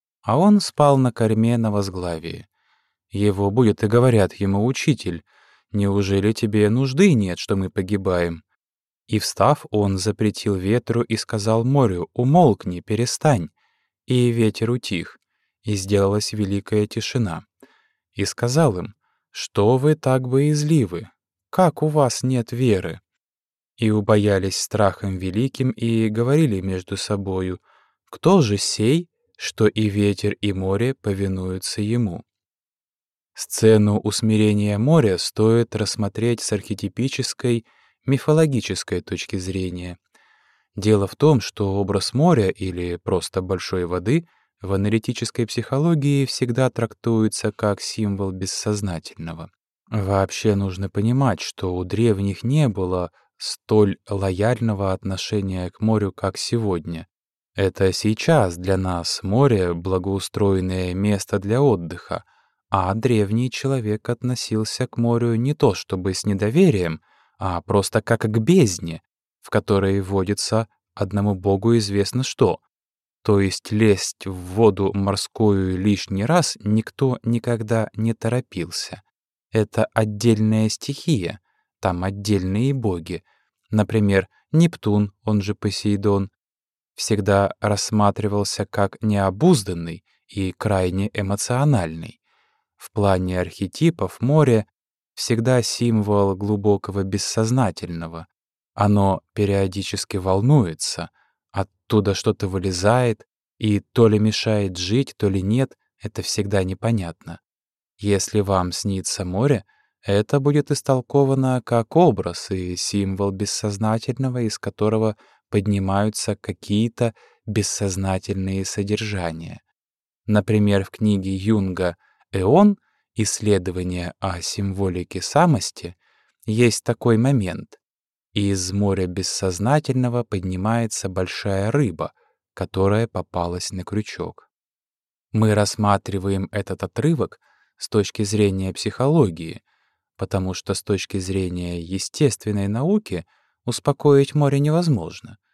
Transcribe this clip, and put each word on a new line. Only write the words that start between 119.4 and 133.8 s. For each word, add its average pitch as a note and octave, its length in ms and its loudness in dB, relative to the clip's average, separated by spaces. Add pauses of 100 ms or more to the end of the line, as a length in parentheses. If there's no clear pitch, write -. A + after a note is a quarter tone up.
Например, G#2 600 2
в - 60 -14
книге G2 460 0
Юнга F#2 640 -2 (340)
«Эон. D#3 460 4 (380)
Исследование F2+ 1040 -2
о F2+ 200 -6
символике F#2+ 800 -4
самости» C#3 760 0 (500)
есть A2 380 2
такой A#2 320 0
момент. A2+ 640 -2 (520)
Из G2 400 -2
моря G2 340 0
бессознательного A#2+ 1160 -2
поднимается G#2 840 -4
большая F#2+ 640 -4
рыба, F#2+ 400 -2 (420)
которая G2 540 0
попалась F2+ 640 -6
на F#2 100 -8